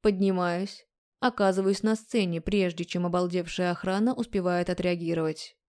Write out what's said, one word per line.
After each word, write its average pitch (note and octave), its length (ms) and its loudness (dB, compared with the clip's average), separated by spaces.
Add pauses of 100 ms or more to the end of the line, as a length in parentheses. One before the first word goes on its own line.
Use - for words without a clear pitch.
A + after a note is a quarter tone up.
Поднимаюсь, F#3 840 0 (340)
оказываюсь G3 640 2
на A3 100 4
сцене, F#3 460 -2
прежде F3 440 0
чем F3 220 -4
обалдевшая F3+ 640 0
охрана F#3+ 420 0
успевает F3+ 580 -2
отреагировать. E3 880 -2 (120)